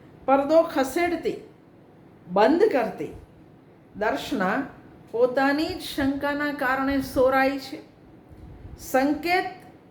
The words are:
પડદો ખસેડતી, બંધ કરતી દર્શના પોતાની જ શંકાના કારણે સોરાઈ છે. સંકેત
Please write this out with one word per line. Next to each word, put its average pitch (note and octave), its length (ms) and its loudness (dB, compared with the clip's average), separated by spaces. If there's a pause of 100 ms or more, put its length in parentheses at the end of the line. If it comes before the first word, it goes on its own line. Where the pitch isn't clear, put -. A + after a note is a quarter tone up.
(260)
પડદો C#4+ 380 6
ખસેડતી, D#4+ 800 -2 (840)
બંધ A#3 440 4
કરતી - 420 -4 (840)
દર્શના A3+ 680 -2 (480)
પોતાની C4+ 540 2
જ F4+ 160 -6
શંકાના C#4+ 720 -2
કારણે C4+ 480 0
સોરાઈ C4+ 580 2
છે. - 200 -12 (1000)
સંકેત D4+ 680 0 (460)